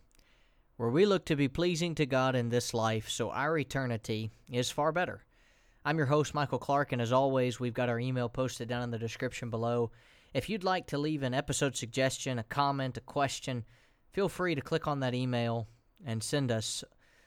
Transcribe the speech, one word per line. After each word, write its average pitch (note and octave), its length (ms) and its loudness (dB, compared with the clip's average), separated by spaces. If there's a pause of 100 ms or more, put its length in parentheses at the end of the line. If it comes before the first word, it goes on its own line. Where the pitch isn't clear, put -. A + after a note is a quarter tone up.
(760)
where A#2 120 0
we D3+ 160 6
look G3 200 4
to E3 100 2
be C#3 140 4
pleasing E3+ 480 0
to D3+ 100 2
God C3 300 2
in A#2+ 120 2
this A#2+ 240 0
life A2 360 0
so - 240 -2
our D3+ 260 0
eternity A#2 720 -2 (180)
is B2 220 0
far D3+ 220 2
better. F3 320 -2 (600)
I'm D3+ 120 0
your D3+ 100 2
host, D3 260 2
Michael C#3+ 280 0
Clark, C#3+ 320 0
and A#2+ 100 0
as A2+ 80 0
always, C3 480 4
we've B2 160 -2
got B2 140 0
our A#2 100 0
email B2 300 0
posted B2+ 400 -4
down B2 160 -2
in A#2+ 80 -4
the A2+ 80 -4
description A#2 500 -4
below. A#2 400 0 (420)
If C3+ 160 -2
you'd G3+ 140 -4
like F#3 240 0
to D3 100 -4
leave D3 280 0
an B2 100 0
episode C#3 420 0
suggestion, C3 600 -2
a A2 60 -4
comment, C#3 540 -2
a - 20 -14
question, C3 640 -2 (480)
feel F#3+ 160 0
free F3 260 -2
to C#3 60 -4
click - 260 -2
on C#3+ 140 0
that B2+ 120 0
email A#2+ 540 0 (400)
and A2+ 160 -4
send C3+ 300 0
us - 320 -4 (420)